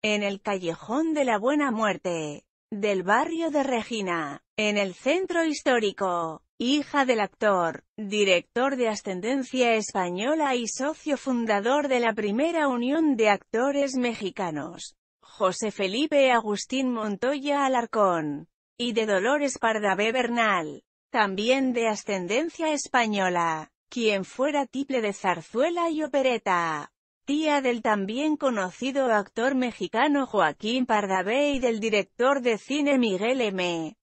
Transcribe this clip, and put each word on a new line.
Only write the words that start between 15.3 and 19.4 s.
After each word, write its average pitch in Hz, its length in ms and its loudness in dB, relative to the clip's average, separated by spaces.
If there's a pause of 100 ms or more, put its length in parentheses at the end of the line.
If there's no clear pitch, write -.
Felipe 262 600 2
Agustín 240 640 0
Montoya 262 720 0
Alarcón, 185 840 0 (300)
y 240 160 -2
de 220 120 0
Dolores 247 520 2